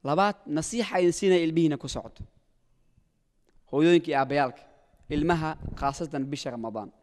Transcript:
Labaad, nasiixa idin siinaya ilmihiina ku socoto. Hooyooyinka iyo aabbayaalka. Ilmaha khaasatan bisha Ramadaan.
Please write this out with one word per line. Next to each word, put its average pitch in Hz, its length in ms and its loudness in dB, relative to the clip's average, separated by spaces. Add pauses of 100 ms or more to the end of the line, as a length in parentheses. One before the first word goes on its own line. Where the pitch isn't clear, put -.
Labaad, 190 320 2 (100)
nasiixa 185 540 -4
idin 175 120 4
siinaya 185 320 4
ilmihiina 160 320 2
ku 139 120 -10
socoto. - 340 -10 (1500)
Hooyooyinka 165 360 4
iyo 143 100 0
aabbayaalka. 135 440 0 (480)
Ilmaha 156 400 0 (260)
khaasatan 139 480 -4
bisha 139 260 -8
Ramadaan. 113 380 -8 (140)